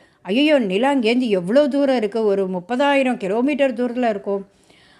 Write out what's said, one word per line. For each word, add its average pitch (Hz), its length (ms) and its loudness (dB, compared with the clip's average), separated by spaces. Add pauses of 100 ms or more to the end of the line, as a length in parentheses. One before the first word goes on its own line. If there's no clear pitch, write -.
(220)
"ஐயையோ, 277 380 2
நிலா 226 340 0
இங்கேருந்து 247 340 0
எவ்வளோ 208 400 2
தூரம் 269 280 0
இருக்கு? 220 300 -2
ஒரு 196 240 0
முப்பதாயிரம் 254 680 0
கிலோமீட்டர் 247 560 0
தூரத்துல 240 360 -2
இருக்கும். 196 380 -4 (520)